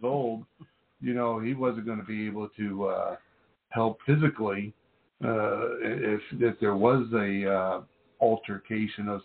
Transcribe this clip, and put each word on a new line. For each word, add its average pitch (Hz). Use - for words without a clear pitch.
old. 120
You 123
know, 117
he 117
wasn't 123
gonna 107
be 107
able 104
to, 101
uh, 92
help 113
physically, 110
uh, 113
if, 110
if 117
there 101
was 120
a, 98
uh, 92
altercation 107
of 101